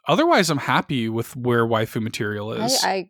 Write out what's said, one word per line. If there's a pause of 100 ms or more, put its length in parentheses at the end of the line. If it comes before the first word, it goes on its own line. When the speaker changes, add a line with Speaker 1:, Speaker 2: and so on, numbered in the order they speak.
Speaker 1:
otherwise,
I'm
happy
with
where
waifu
material
is.
Speaker 2:
I,
I,